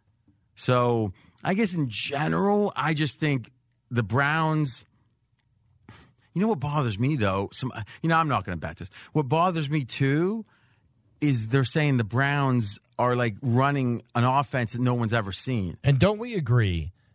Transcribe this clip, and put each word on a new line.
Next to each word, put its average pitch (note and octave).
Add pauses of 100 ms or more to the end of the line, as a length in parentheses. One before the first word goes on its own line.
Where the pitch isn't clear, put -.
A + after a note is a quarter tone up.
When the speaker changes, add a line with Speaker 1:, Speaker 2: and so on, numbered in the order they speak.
(540)
Speaker 1:
So A#2+ (300)
I F#3
guess G3
in D#3
general, E3
I D3+
just D3
think C#3 (400)
the A#2+
Browns, D3 (1500)
you E3+
know G#3+
what F#3+
bothers C#3
me, C#3
though? G2
Some, - (300)
you E3
know, E3
I'm D#3+
not A2
gonna F2+
bet D#2+
this. - (220)
What D3
bothers D#3+
me, D3+
too, E3 (760)
is B2
they're C3+
saying D3
the A#2+
Browns B2+ (180)
are, B2
like, A#2+
running B2+ (120)
an A#2+
offense C3
that A#2+
no B2
one's A2+
ever G2+
seen. G#2
Speaker 2:
And C3+
don't G#3
we A#3+
agree G#2+ (220)